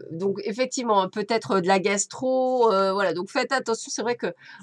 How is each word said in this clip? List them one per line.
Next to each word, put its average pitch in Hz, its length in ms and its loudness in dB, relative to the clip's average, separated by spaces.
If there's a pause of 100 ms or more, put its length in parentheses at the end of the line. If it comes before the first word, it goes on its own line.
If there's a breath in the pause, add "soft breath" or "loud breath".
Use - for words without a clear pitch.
(120)
donc, 196 320 -4
effectivement, 220 640 0
peut-être 208 540 0
de 175 60 0
la 196 120 4
gastro, 254 920 2
euh, 196 180 2
voilà. 196 220 0
Donc, 180 160 -6
faites 262 240 -2
attention. 233 360 -2
C'est - 120 -6
vrai 240 160 -2
que 175 160 -4 (300 loud breath)